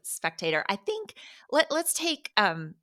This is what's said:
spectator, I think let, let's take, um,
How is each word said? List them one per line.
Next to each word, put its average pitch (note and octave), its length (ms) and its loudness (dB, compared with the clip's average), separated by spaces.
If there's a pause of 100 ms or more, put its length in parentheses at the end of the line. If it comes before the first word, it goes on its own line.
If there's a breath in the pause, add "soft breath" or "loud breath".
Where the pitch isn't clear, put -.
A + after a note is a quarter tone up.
spectator, D#3+ 680 0
I G3 80 0
think G#4+ 380 -6 (360 soft breath)
let, D#4 200 2
let's E4 240 0
take, D#4+ 420 -2
um, E3 460 2